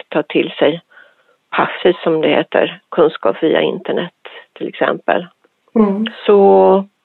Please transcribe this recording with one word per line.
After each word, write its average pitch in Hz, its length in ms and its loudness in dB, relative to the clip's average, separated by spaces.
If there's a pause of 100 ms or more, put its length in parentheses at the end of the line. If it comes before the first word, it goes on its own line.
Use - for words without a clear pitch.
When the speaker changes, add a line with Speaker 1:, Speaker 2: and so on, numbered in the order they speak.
Speaker 1:
ta 156 140 -4
till - 360 -2
sig 151 220 0 (760)
passivt, - 400 0
som 160 240 -2
det 151 80 0
heter, - 520 -2 (100)
kunskap 175 520 0
via 156 180 2
internet - 500 -4 (480)
till - 100 -8
exempel. - 580 -4 (480)
Speaker 2:
Mm. 214 320 0 (200)
Speaker 1:
Så 196 580 4 (200)